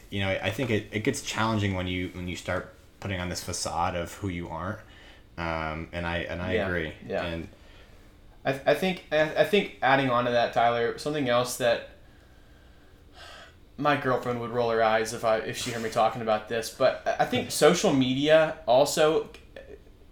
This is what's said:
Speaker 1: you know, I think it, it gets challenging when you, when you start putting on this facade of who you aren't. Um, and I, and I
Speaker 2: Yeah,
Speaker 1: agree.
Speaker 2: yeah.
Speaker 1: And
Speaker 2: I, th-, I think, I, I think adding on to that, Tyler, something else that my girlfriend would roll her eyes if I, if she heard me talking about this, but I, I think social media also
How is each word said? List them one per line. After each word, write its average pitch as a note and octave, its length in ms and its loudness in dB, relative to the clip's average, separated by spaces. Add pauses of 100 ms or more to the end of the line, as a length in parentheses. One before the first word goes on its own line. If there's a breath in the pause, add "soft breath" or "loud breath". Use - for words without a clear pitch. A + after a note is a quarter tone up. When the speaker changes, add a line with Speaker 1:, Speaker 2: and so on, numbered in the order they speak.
Speaker 1:
you G2 120 -4
know, F#2+ 80 0
I F#2+ 220 -2
think A#2+ 180 -4
it, G#2 220 0
it G#2+ 120 -4
gets B2 180 0
challenging G#2+ 540 0
when F2+ 120 -2
you, F2+ 260 -4
when F2+ 160 -8
you E2 80 -6
start F2+ 360 -6 (280)
putting G2 180 -6
on F2+ 80 -4
this E2+ 160 -6
facade F2 520 -4
of E2+ 180 -6
who G2 160 -6
you F2 180 -6
aren't. F2+ 320 -8 (580 soft breath)
Um, D#2+ 540 -4
and F2 160 -6
I, E2+ 120 -2
and F2 220 -6
I F#2 120 -4
Speaker 2:
Yeah, F#2+ 140 0
Speaker 1:
agree. E2+ 260 -4 (140)
Speaker 2:
yeah. F2+ 180 -4
Speaker 1:
And E2 220 -8 (960 soft breath)
Speaker 2:
I, C#3 80 0
th-, C3+ 120 -8
I D3 100 4
think, F#3 360 -2
I, D3+ 100 4
I D#3 220 2
think F#3 380 0
adding C3+ 280 4
on B2 160 2
to B2 60 0
that, A#2 220 2
Tyler, A#2 440 2
something D3 300 -2
else B2 300 2
that A#2+ 320 0 (1900 loud breath)
my D3 200 2
girlfriend B2 440 -2
would A2+ 100 -6
roll A#2+ 180 0
her A2+ 140 2
eyes A2 300 2
if A#2 120 -4
I, A2 120 4
if - 200 -6
she B2 140 -4
heard A2+ 120 -4
me A2 60 -2
talking A2+ 320 2
about A2 280 0
this, A2+ 200 -4
but - 360 2
I, A2+ 180 2
I - 20 0
think - 260 -2
social E3+ 420 4
media C#3 640 4 (100)
also D3 640 4 (840)